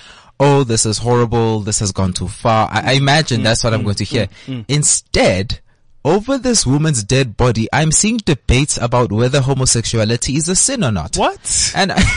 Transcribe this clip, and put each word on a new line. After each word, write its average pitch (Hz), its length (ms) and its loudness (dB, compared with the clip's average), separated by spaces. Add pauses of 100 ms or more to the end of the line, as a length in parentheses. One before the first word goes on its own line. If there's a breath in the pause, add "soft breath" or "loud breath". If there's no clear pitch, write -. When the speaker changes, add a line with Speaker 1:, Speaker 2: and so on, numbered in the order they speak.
(420 loud breath)
Speaker 1:
"Oh, 139 240 4
this 113 200 0
is 107 120 -2
horrible. 117 640 0
This 101 180 -4
has 101 140 -2
gone 95 180 -2
too 90 160 -6
far." 110 420 0
I, 104 120 -4
I 123 140 -2
imagine 139 440 0
Speaker 2:
Mm, 104 60 -4
Speaker 1:
that's 113 180 0
what 113 100 0
I'm 107 80 0
Speaker 2:
mm, 101 40 -4
Speaker 1:
going 101 100 -2
to 107 80 -4
hear. 104 240 -4 (180 loud breath)
Speaker 2:
mm, 131 120 -8
mm. 110 100 -12
Speaker 1:
Instead, 139 920 0 (420)
over 208 340 0
this 240 300 0
woman's 147 380 2
dead 131 320 0
body, 113 340 2
I'm 156 220 0
seeing 220 240 0
debates 139 600 0
about 120 360 0
whether 127 260 2
homosexuality 123 960 0
is 160 140 -2
a 190 80 0
sin 254 260 0
or 117 80 0
not. 87 240 -4
Speaker 2:
What? - 580 -2
Speaker 1:
And 190 180 0 (260)